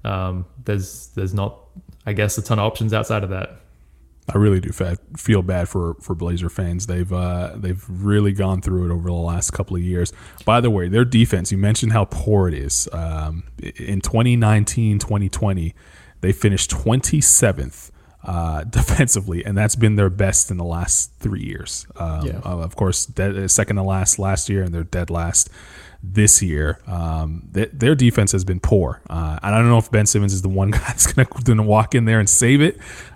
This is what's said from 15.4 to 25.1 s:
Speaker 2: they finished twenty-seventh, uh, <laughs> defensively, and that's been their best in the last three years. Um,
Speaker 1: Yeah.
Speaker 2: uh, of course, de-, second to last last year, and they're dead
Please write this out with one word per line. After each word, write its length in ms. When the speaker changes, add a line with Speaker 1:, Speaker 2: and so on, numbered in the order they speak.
Speaker 2:
they 120
finished 380
twenty-seventh, 1200
uh, 420
<laughs> 60
defensively, 720
and 120
that's 200
been 200
their 140
best 400
in 80
the 60
last 540
three 240
years. 440
Um, 300
Speaker 1:
Yeah. 180
Speaker 2:
uh, 140
of 180
course, 300
de-, 420
second 280
to 60
last 360
last 320
year, 120
and 120
they're 100
dead 260